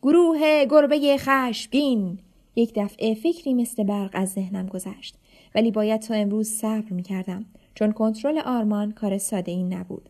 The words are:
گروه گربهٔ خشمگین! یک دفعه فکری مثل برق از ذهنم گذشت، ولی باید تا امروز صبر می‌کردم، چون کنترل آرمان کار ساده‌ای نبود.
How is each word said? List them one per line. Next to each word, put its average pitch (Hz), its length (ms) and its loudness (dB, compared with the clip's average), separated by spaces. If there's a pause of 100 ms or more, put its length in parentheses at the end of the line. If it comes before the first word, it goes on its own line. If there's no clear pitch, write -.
گروه 302 640 4
گربهٔ 285 520 4
خشمگین! 254 1000 0 (360)
یک 233 200 2
دفعه 214 380 -2
فکری 285 400 -2
مثل 240 300 -2
برق 202 300 -2
از 185 160 -2
ذهنم 190 380 -6
گذشت، 185 480 -12 (400)
ولی 226 160 4
باید 214 300 0
تا 220 120 -8
امروز 214 360 0
صبر 214 440 -4
می‌کردم، 185 520 -6 (300)
چون 214 160 0
کنترل 220 480 -2
آرمان 214 520 -2
کار 202 260 -4
ساده‌ای 185 460 -4
نبود. 180 460 -8